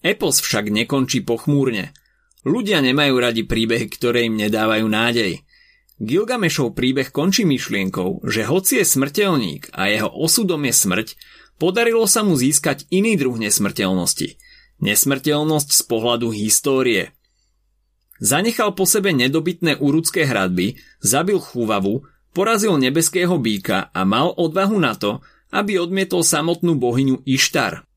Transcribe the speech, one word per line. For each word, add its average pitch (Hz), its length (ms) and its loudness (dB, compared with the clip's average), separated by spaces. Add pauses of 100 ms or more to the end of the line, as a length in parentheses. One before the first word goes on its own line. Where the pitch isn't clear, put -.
Epos 151 400 0
však 104 280 -2
nekončí 120 520 0
pochmúrne. 120 720 -2 (520)
Ľudia 196 360 0
nemajú 135 360 4
radi 117 240 0
príbehy, 113 480 0
ktoré 120 400 0
im 110 80 -2
nedávajú 110 480 0
nádej. 110 600 0 (500)
Gilgamešov 160 800 -2
príbeh 131 320 0
končí 190 400 0
myšlienkou, 98 800 -2
že 110 160 -2
hoci 190 340 0
je 196 80 2
smrteľník 139 880 -2
a 98 160 -4
jeho 107 240 -2
osudom 170 560 -2
je 113 80 -2
smrť, 95 320 0 (480)
podarilo 226 480 2
sa 214 160 2
mu 196 160 2
získať 143 560 0
iný 208 240 2
druh 127 240 -2
nesmrteľnosti. 95 960 -2 (480)
Nesmrteľnosť 147 880 0
z - 160 2
pohľadu 117 480 0
histórie. 110 800 0 (1040)
Zanechal 196 560 0
po 196 80 0
sebe 190 320 2
nedobytné 156 640 0
urucké 151 480 0
hradby, 95 480 0 (240)
zabil 175 400 2
Chúvavu, 110 640 -2 (320)
porazil 208 400 2
nebeského 165 640 2
býka 104 500 -2
a 92 140 -2
mal 110 320 2
odvahu 190 400 0
na 147 240 2
to, 104 240 -4 (240)
aby 202 320 -2
odmietol 185 400 0
samotnú 170 560 0
bohyňu 127 480 0
Ištar. 127 720 -2